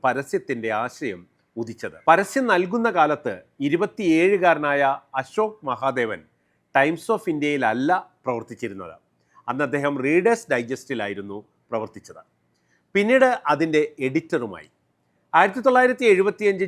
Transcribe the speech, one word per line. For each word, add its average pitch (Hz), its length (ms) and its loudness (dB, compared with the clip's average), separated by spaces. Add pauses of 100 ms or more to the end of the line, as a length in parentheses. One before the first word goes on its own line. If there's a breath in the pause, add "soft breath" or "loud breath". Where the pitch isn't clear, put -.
പരസ്യത്തിന്റെ 131 680 -4 (120)
ആശയം 110 380 -8 (400)
ഉദിച്ചത്. 113 340 -12 (140)
പരസ്യം 196 420 2
നൽകുന്ന 190 460 0
കാലത്ത് 147 380 2 (320)
ഇരുപത്തിയേഴുകാരനായ 165 1120 2 (400)
അശോക് 214 480 -4
മഹാദേവൻ 120 500 -4 (580)
Times 156 280 2 (100)
of - 80 -6 (100)
ഇന്ത്യയിലല്ല 143 580 -2 (340)
പ്രവർത്തിച്ചിരുന്നത്. 104 680 -8 (540 soft breath)
അന്ന് 131 180 -4
അദ്ദേഹം 143 260 -2 (140)
റീഡേഴ്സ് 185 440 0
ഡൈജസ്റ്റിലായിരുന്നു 107 840 -6 (320)
പ്രവർത്തിച്ചത്. 107 520 -10 (720)
പിന്നീട് 247 340 4 (240)
അതിൻ്റെ 151 280 2 (260)
എഡിറ്ററുമായി. 120 640 -4 (680)
ആയിരത്തി 202 280 4
തൊള്ളായിരത്തി 254 460 4
എഴുപത്തിയഞ്ച് 196 560 0